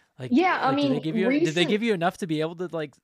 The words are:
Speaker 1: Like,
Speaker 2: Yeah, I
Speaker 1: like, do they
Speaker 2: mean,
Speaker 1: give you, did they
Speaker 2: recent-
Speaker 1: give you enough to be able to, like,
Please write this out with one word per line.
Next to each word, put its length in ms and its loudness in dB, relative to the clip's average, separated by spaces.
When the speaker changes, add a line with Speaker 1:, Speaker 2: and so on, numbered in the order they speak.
Speaker 1:
Like, 120 -8
Speaker 2:
Yeah, 280 2
I 80 0
Speaker 1:
like, 80 2
do 60 0
they 100 2
Speaker 2:
mean, 100 -2
Speaker 1:
give 140 -4
you, 140 2
did 240 2
they 80 4
Speaker 2:
recent- 80 2
Speaker 1:
give 120 0
you 120 0
enough 240 -2
to 100 -6
be 140 -2
able 140 -4
to, 140 -6
like, 340 -6